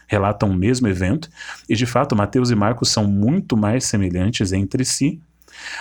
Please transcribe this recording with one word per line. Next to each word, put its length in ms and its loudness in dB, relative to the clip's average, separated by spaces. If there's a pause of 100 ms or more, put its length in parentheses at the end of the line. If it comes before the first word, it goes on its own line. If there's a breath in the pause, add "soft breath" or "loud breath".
relatam 420 0
o 60 0
mesmo 320 2
evento, 400 -2 (400 loud breath)
e 80 0
de 100 0
fato 300 0
Mateus 340 2
e 40 2
Marcos 340 0
são 160 0
muito 520 2
mais 280 0
semelhantes 680 0
entre 320 0
si. 360 -2 (600 loud breath)